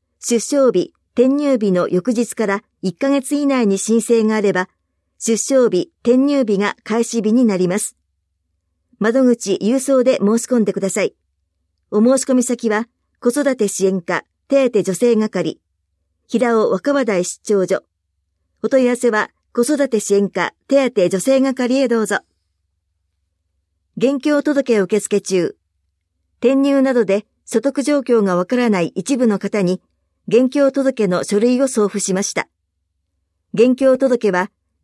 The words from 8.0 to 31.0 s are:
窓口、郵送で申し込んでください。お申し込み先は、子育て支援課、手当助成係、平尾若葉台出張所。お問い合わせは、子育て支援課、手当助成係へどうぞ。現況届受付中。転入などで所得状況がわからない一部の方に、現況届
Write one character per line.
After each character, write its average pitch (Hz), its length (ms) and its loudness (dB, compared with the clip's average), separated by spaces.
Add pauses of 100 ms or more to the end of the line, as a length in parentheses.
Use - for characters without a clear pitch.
窓 233 260 2
口、 233 360 0
郵 240 200 0
送 262 220 2
で 254 140 2
申 208 220 0
し - 80 -10
込 240 140 0
ん 208 40 2
で 190 80 -2
く 180 80 -6
だ 190 80 -2
さ 196 140 -4
い。 - 120 -2 (760)
お 208 100 0
申 254 180 4
し 247 60 -6
込 254 120 0
み 254 60 2
先 233 280 -4
は、 214 180 -4 (320)
子 240 100 0
育 277 260 0
て 208 120 0
支 190 180 -4
援 190 140 -2
課、 170 240 -6 (240)
手 269 220 2
当 220 80 0
助 190 160 -2
成 240 220 2
係、 202 420 -2 (680)
平 233 300 0
尾 214 120 2
若 277 240 -2
葉 277 100 0
台 190 200 -2
出 - 180 -12
張 196 240 0
所。 - 180 -4 (800)
お 226 80 -4
問 262 140 4
い - 20 2
合 247 60 2
わ 240 40 -2
せ 247 140 0
は、 214 200 -2 (220)
子 240 100 0
育 277 260 0
て 220 120 -2
支 - 140 -2
援 202 160 0
課、 - 240 -6 (140)
手 269 220 2
当 202 120 0
助 185 180 0
成 269 200 2
係 254 360 0
へ 269 120 2
ど 226 120 0
う 208 60 -2
ぞ。 208 140 -4 (1800)
現 254 180 0 (100)
況 294 160 2
届 269 380 0
受 202 220 0
付 202 200 -2
中。 180 360 -2 (840)
転 262 160 2
入 277 260 2
な 262 140 2
ど 233 100 2
で 196 220 -2 (180)
所 226 160 -2
得 277 220 -2
状 285 180 0
況 233 220 2
が 185 140 0
わ 180 100 -2
か 254 100 -4
ら 240 140 0
な 190 100 0
い 165 140 -4
一 254 220 -4
部 247 100 0
の 202 120 0
方 202 220 -4
に、 185 220 -2 (460)
現 240 160 4
況 269 260 2
届 262 380 -2